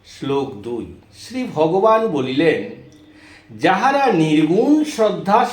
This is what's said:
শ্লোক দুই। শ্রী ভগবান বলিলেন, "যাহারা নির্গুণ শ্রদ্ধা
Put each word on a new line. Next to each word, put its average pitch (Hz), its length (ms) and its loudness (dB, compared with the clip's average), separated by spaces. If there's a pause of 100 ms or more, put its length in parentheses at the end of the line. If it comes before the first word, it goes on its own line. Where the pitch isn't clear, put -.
শ্লোক 135 480 -6
দুই। 110 320 -10 (320)
শ্রী 254 260 -10 (100)
ভগবান 196 540 2
বলিলেন, 135 640 0 (880)
"যাহারা 233 540 2
নির্গুণ 170 720 2
শ্রদ্ধা 208 680 0